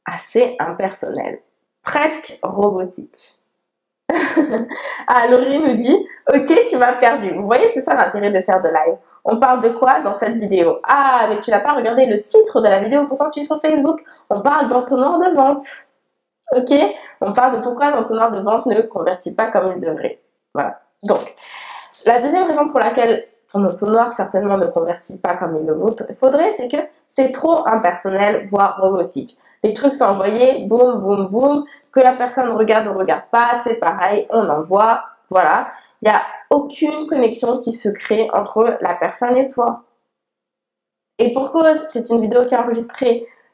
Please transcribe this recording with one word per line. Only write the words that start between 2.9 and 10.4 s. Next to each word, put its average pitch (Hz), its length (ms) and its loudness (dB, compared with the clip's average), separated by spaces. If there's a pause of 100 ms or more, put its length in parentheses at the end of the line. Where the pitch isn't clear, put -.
<laughs> - 960 -4
Ah, 240 200 4
Laurie 262 320 4
nous 277 160 2
dit, « 247 320 2 (260)
Ok, 277 180 2 (160)
tu 381 100 -2
m'as 247 160 4
perdu. » 233 420 2
Vous 196 100 -6
voyez, 254 280 4
c'est 262 80 -2
ça - 120 -2
l'intérêt 208 380 0
de 190 100 2
faire 190 200 2
de 170 60 0
live. 160 300 0 (280)
On 226 120 0
parle 254 240 2
de 226 80 2
quoi 254 320 2
dans 196 120 -4
cette - 220 -4
vidéo ? 190 420 2 (100)